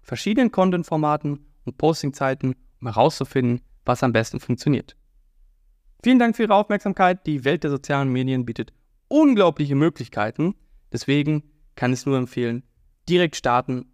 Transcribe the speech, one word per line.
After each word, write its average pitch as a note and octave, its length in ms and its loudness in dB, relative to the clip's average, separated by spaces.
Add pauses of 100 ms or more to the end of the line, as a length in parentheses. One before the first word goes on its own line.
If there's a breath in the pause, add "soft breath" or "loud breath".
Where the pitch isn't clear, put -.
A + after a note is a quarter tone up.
verschiedenen A3 500 0
Content-Formaten D3+ 920 -2 (200)
und B2+ 120 -12
Posting-Zeiten, C3+ 800 -2 (260)
um A#2+ 60 -10
herauszufinden, B2 760 0 (240)
was B2 180 0
am B2 80 0
besten A2+ 280 -2
funktioniert. - 580 -4 (1040)
Vielen B3 160 4
Dank A#3 160 2
für A#3 80 -2
Ihre G#3 120 2
Aufmerksamkeit. G3 720 0
Die C#3+ 200 -4
Welt D3+ 180 0
der D3 80 -2
sozialen C#3 400 -2
Medien B2+ 340 -2
bietet A#2 280 -8 (340)
unglaubliche F#3+ 680 4
Möglichkeiten. D3 800 -2 (360)
Deswegen D3 520 -2 (320)
kann B2 180 -2
ich B2+ 60 -4
es - 60 -16
nur C3+ 120 0
empfehlen, B2 460 -4 (440)
direkt F3 300 2
starten B2+ 560 -2